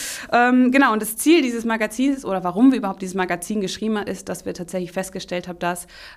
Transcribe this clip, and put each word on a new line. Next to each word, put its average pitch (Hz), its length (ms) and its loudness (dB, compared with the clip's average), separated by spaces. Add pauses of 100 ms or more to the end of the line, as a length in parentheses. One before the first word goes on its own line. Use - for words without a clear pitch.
(320)
Ähm, 247 380 6
genau, 262 240 4
und 214 80 -2
das - 160 -6
Ziel 311 240 6
dieses 233 240 -2
Magazins 233 580 -2
oder 190 180 -2
warum 196 300 6
wir 233 60 0
überhaupt 196 240 -6
dieses 185 120 -6
Magazin 185 460 -2
geschrieben 214 380 -4
haben, 202 80 -6
ist, 190 240 -8
dass 185 160 -10
wir 185 80 -6
tatsächlich 180 360 -8
festgestellt 180 580 -8
haben, 175 100 -12
dass, 180 280 -6 (300)